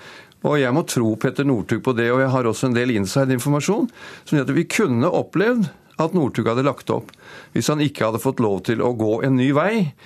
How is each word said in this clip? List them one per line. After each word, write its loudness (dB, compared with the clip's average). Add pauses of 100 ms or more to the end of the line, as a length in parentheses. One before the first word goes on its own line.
(440)
Og 0
jeg 2
må 2
tro 0
Petter -2
Northug 0
på 0
det, 0
og 2
jeg 2
har 0
også -2
en 0
del 0
inside-informasjon 0 (380)
som 0
gjør 0
at -2
vi 2
kunne 0
opplevd 0 (320)
at -2
Northug 0
hadde 2
lagt -2
opp -4 (400)
hvis 0
han 2
ikke 0
hadde -2
fått 0
lov 0
til 0
å 2
gå 0
en 2
ny 2
vei, 0 (120)